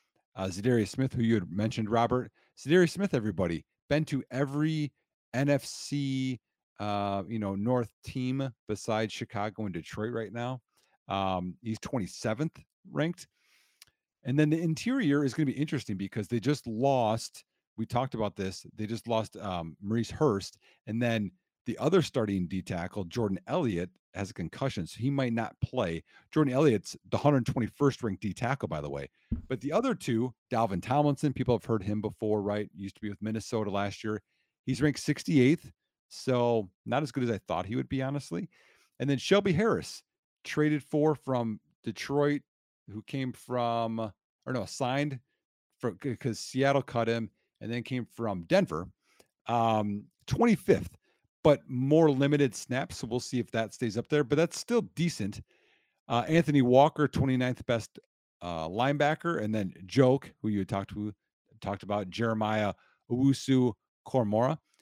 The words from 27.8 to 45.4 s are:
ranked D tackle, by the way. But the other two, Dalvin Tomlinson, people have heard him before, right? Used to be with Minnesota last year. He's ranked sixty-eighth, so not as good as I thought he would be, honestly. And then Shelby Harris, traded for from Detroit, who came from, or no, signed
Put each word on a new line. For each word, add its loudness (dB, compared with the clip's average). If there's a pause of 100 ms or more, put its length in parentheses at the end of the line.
ranked -4
D -2
tackle, -4
by -4
the -6
way. -8 (400)
But -4
the -6
other 0
two, -2 (160)
Dalvin 0
Tomlinson, 2
people 0
have 0
heard 0
him -4
before, 0
right? -2
Used -10
to -20
be -6
with -10
Minnesota -4
last -2
year. -4 (460)
He's -2
ranked 2
sixty-eighth, 2 (380)
so 0 (160)
not 0
as -6
good -2
as 0
I -2
thought -2
he -6
would -4
be, -4
honestly. -6 (500)
And -2
then 2
Shelby 4
Harris, 0 (400)
traded 0
for 0
from -4 (240)
Detroit, 0 (500)
who -12
came -6
from, -2 (460)
or -6
no, -4
signed -4 (580)